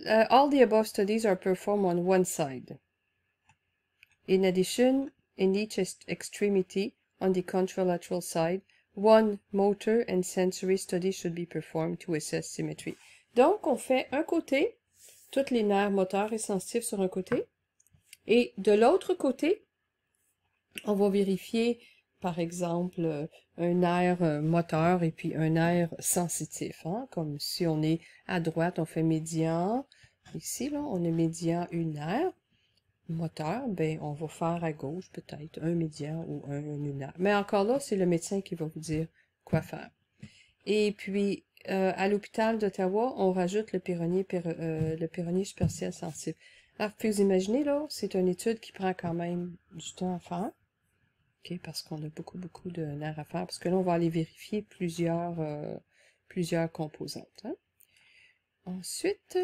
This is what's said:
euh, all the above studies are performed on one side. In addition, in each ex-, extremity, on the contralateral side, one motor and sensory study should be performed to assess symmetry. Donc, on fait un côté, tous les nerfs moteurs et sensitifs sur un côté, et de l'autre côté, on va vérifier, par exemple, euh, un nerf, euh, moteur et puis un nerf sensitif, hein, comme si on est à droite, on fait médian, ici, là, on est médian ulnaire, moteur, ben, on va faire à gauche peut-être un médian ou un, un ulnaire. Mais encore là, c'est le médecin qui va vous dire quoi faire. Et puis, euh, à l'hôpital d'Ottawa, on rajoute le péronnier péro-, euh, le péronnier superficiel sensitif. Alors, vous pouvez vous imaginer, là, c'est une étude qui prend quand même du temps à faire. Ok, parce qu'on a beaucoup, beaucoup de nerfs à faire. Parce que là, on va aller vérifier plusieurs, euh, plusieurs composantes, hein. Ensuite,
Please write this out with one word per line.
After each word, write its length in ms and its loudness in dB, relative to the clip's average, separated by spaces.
euh, 240 6
all 200 8
the 120 6
above 260 6
studies 380 0
are 120 4
performed 460 0
on 140 2
one 260 4
side. 560 -6
In 160 4
addition, 680 2
in 160 4
each 240 -2
ex-, 300 -2
extremity, 840 -2
on 100 4
the 120 -2
contralateral 800 -2
side, 380 0
one 420 6
motor 560 2
and 160 2
sensory 520 0
study 360 -2
should 240 -6
be 100 -6
performed 540 -4
to 160 -4
assess 340 -4
symmetry. 480 -8
Donc, 320 6
on 100 2
fait 340 0
un 120 0
côté, 560 0
tous 220 0
les 100 2
nerfs 300 4
moteurs 420 0
et 60 -2
sensitifs 440 -2
sur 160 -4
un 80 2
côté, 380 -2
et 320 4
de 140 4
l'autre 420 6
côté, 500 0
on 100 0
va 140 4
vérifier, 720 0
par 180 -4
exemple, 600 -2
euh, 260 -2
un 160 2
nerf, 480 4
euh, 180 2
moteur 640 2
et 80 2
puis 240 -6
un 160 2
nerf 480 2
sensitif, 880 -4
hein, 240 -6
comme 280 -4
si 280 -2
on 160 2
est 180 2
à 140 -2
droite, 400 -2
on 60 -2
fait 180 -2
médian, 800 0
ici, 360 -8
là, 100 -4
on 240 -4
est 80 0
médian 580 0
ulnaire, 640 -2
moteur, 580 -4
ben, 340 -2
on 120 -6
va 160 -8
faire 340 -2
à 80 0
gauche 400 -8
peut-être 500 -14
un 120 0
médian 560 -4
ou 180 -8
un, 120 -6
un 260 -6
ulnaire. 320 -8
Mais 180 2
encore 300 2
là, 160 2
c'est 160 -4
le 80 2
médecin 340 0
qui 160 -8
va 120 -4
vous 120 -12
dire 260 -4
quoi 180 2
faire. 280 -10
Et 280 2
puis, 500 -2
euh, 300 2
à 100 2
l'hôpital 500 0
d'Ottawa, 600 0
on 160 4
rajoute 400 -2
le 60 -2
péronnier 440 -2
péro-, 280 -4
euh, 440 -4
le 140 -4
péronnier 340 -2
superficiel 480 -4
sensitif. 440 -10
Alors, 120 -2
vous 80 -18
pouvez 120 0
vous 100 2
imaginer, 440 2
là, 240 0
c'est 260 -6
une 140 2
étude 320 -2
qui 100 -20
prend 220 -4
quand 200 -6
même 440 -4
du 200 -14
temps 220 -4
à 40 -8
faire. 320 -6
Ok, 200 -10
parce 180 -12
qu'on 240 -10
a 100 -8
beaucoup, 220 -12
beaucoup 340 -12
de 140 -6
nerfs 340 -6
à 60 -10
faire. 200 -6
Parce 140 -10
que 80 -4
là, 80 2
on 60 4
va 100 2
aller 180 2
vérifier 520 -4
plusieurs, 800 -4
euh, 340 -6
plusieurs 420 -2
composantes, 720 -10
hein. 120 -8
Ensuite, 800 -6